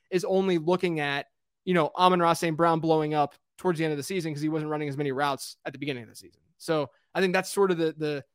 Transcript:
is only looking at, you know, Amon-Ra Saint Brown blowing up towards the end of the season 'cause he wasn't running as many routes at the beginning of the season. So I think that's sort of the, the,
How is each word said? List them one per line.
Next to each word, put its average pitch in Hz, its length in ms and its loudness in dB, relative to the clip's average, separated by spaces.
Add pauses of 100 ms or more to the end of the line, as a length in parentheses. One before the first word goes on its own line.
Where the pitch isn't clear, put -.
(100)
is 185 140 -2
only 190 340 2
looking 175 400 0
at, 143 280 -2 (380)
you 180 100 0
know, 160 220 2
Amon-Ra 175 360 6
Saint 160 240 -2
Brown 165 240 4
blowing 156 340 2
up 143 200 0 (240)
towards 175 200 0
the 160 60 0
end 156 80 0
of 147 60 -4
the 139 40 -6
season 165 320 -4
'cause 143 80 -8
he 156 60 0
wasn't 156 220 -2
running 151 180 -4
as 135 80 -6
many 143 160 -2
routes 139 520 -4
at 151 80 -8
the 135 60 -14
beginning 135 240 -6
of 110 60 -18
the 104 80 -20
season. - 240 -20 (180)
So 156 320 -2 (240)
I 170 60 -2
think 185 120 2
that's 185 180 0
sort 202 200 2
of 175 80 0
the, 160 180 0
the, 151 280 -6 (100)